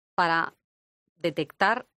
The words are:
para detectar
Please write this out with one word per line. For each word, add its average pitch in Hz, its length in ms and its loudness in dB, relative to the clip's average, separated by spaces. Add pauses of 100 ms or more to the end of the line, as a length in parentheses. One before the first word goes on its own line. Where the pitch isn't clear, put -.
(160)
para 165 380 0 (640)
detectar 190 680 -2 (120)